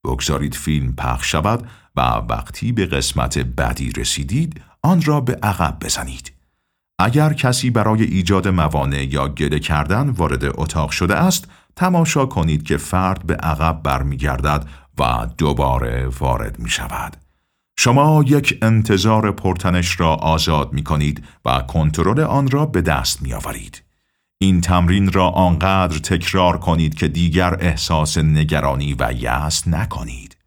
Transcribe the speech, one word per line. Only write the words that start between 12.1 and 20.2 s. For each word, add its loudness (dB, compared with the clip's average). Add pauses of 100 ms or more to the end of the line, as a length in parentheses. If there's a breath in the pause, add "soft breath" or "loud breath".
کنید 0
که -2
فرد -2
به -2
عقب -2
برمیگردد -2 (320 loud breath)
و -2 (100)
دوباره 0
وارد -4
می‌شود. -6 (640)
شما 6
یک 2
انتظار 4
پرتنش 0
را 4
آزاد 0